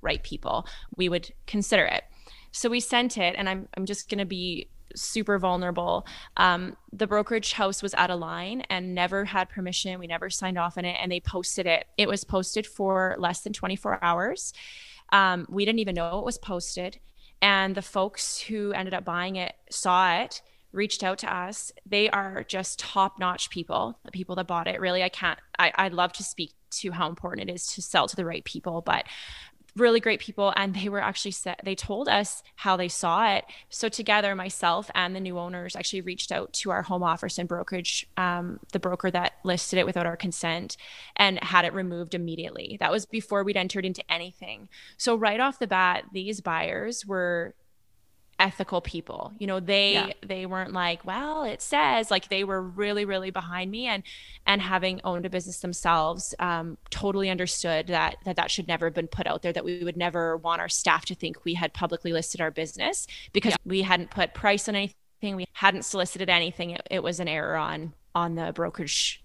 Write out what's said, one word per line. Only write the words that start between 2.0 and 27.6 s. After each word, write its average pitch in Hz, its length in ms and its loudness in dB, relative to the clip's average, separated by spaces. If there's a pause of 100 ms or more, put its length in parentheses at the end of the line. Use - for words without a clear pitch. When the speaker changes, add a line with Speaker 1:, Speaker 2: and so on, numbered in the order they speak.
Speaker 1:
So - 160 -2
we 233 120 2
sent 240 380 2
it, 180 180 2
and 196 120 -2
I'm, 190 280 -4
I'm 190 100 -4
just 202 220 -6
gonna 202 180 -2
be 180 420 -4 (280)
super 208 420 0
vulnerable. 180 680 0 (320)
Um, 185 380 4 (160)
the 208 140 0
brokerage 208 460 0
house 196 300 0
was 196 120 -4
out 180 160 6
of 175 80 0
line 170 520 -6
and 185 240 -2
never 180 320 2
had 190 240 2
permission. 185 480 -4
We 175 80 -12
never 170 240 -4
signed 185 280 -2
off 175 200 0
on 180 60 -4
it, 175 160 -2
and 180 120 -2
they 180 80 0
posted 185 460 -4
it. 165 200 2 (120)
It 208 100 6
was 202 160 0
posted 202 420 -2
for 190 520 2
less 180 240 0
than 208 100 -6
twenty-four 190 500 -2
hours. 180 500 0 (600)
Um, 185 360 6
we 196 160 2
didn't 226 160 2
even 196 140 0
know 170 240 0
it 226 60 -4
was 240 140 -2
posted. 180 640 -6 (400)
And 190 340 6
the 190 80 -4
folks - 580 -2
who 208 320 -2
ended 190 220 -2
up 185 100 -4
buying 180 320 -2
it 180 180 -4 (160)
saw 180 520 4
it, - 200 -8 (300)
reached 208 320 -2
out 190 140 0
to - 160 -2
us. 180 380 -6 (140)
They 208 240 4
are 196 340 0
just - 360 -4
top-notch 185 680 0
people, 185 540 -2
the - 80 -18
people 185 240 -6
that 185 120 -2
bought 170 200 -2
it. - 120 -4
Really, 185 220 2
I 180 60 2
can't, 180 300 -2 (200)
I, 175 180 8
I 190 120 4
love 180 260 2
to 196 100 -8
speak - 300 -8 (180)
to 180 200 -6
how 170 160 -2
important 185 420 -6
it 175 40 -6
is 180 200 -8